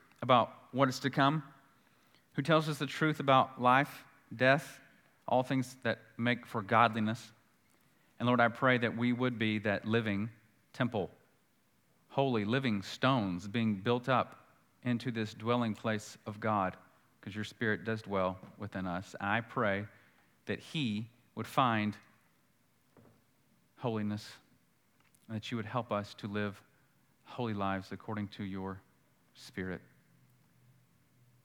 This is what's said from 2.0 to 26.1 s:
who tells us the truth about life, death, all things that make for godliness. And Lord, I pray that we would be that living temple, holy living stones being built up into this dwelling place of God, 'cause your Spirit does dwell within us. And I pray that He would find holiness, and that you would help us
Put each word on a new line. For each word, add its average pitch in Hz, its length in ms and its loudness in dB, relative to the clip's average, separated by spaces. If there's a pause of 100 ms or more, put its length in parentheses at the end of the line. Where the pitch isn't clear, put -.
who 143 80 -4
tells 156 260 2
us 151 80 -4
the 147 100 -4
truth 151 320 0
about 131 440 4
life, 127 420 4 (320)
death, 135 420 4 (480)
all 127 160 2
things 131 420 -2
that 113 160 0 (180)
make 120 260 0
for - 160 -6
godliness. 110 720 2 (840)
And 120 80 -2
Lord, 123 140 8
I 117 80 10
pray 127 280 4
that 113 180 0
we 120 200 2
would 123 240 0
be 110 220 2
that 104 260 0
living 110 420 0 (460)
temple, 107 360 -2 (1000)
holy 131 360 0
living 113 380 0
stones 101 640 0
being 110 280 0
built 120 340 -2
up - 400 -2 (320)
into 123 280 -2
this 110 220 -6
dwelling 113 420 -2
place 107 520 -6
of 104 140 -10
God, 104 360 0 (460)
'cause 101 120 -12
your 107 100 -6
Spirit 104 400 -2
does 110 180 -4
dwell 95 360 0 (200)
within 95 280 -6
us. 90 280 -6
And 98 160 -4
I 110 100 2
pray 104 480 -2 (560)
that - 160 -6
He 113 480 -4 (260)
would 113 120 -6
find 110 500 2 (1800)
holiness, 104 580 -6 (880)
and 113 100 -8
that - 140 -8
you 123 60 -4
would 107 100 -6
help 113 260 -4
us 104 220 -4